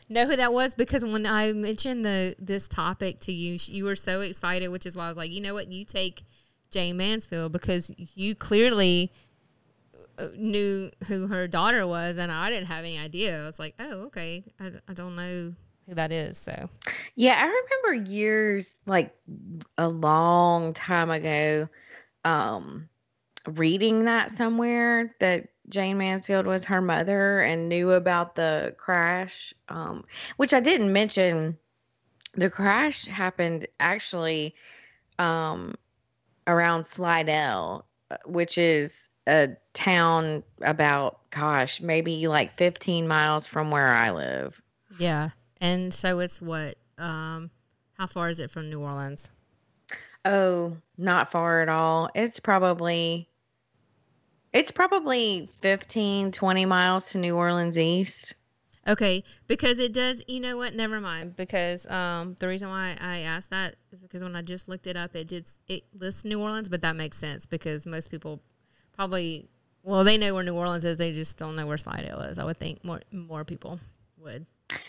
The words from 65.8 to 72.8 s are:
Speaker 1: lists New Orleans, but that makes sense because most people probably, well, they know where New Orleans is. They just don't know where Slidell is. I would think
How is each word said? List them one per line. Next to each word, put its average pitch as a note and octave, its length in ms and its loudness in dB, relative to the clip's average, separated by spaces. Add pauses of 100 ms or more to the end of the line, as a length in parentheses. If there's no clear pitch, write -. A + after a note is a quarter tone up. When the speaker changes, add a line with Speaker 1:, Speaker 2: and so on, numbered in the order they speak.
Speaker 1:
lists F#3 260 -8
New G#3+ 160 -4
Orleans, G#3+ 300 -6
but F3 120 -4
that D#3+ 140 -2
makes D#3 220 -6
sense D3 300 -8
because D#3 400 -6
most E3 240 -10
people D#3 300 -12 (520)
probably, F3+ 560 -4 (340)
well, F#3+ 200 4
they G#3+ 140 10
know G3+ 180 2
where F#3 80 -2
New F3+ 100 -4
Orleans F3 320 -2
is. E3 120 0
They E3 160 -2
just D#3 240 -6
don't D#3 180 -8
know D#3 100 -4
where D3+ 120 -4
Slidell - 440 -8
is. C#2+ 160 -10
I - 60 -6
would E3 140 -6
think - 260 -10